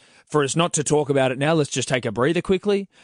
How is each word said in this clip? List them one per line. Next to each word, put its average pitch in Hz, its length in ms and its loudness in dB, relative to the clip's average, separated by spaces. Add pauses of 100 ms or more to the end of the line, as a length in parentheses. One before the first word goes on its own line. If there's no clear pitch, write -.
(260)
for 147 180 0
us 135 140 -2
not 170 160 0
to 147 100 0
talk 147 260 0
about 131 220 2
it 123 60 -6
now. 147 160 0
Let's 151 160 0
just - 180 -4
take 127 180 -2
a 117 60 -4
breather 151 300 0
quickly, 196 480 -2 (140)